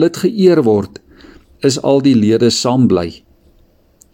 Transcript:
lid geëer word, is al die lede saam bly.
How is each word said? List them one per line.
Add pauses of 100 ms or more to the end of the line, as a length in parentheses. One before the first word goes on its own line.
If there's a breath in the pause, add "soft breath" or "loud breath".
lid
geëer
word, (640 soft breath)
is
al
die
lede
saam
bly. (920)